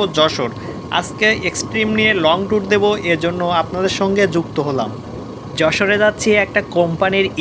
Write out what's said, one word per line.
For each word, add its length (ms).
যশোর। 320
আজকে 280
এক্সট্রিম 400
নিয়ে 140
লং 120
ট্যুর 140
দেব, 120
এজন্য 260
আপনাদের 380
সঙ্গে 240
যুক্ত 220
হলাম। 240
যশোরে 420
যাচ্ছি 260
একটা 160
কোম্পানির 500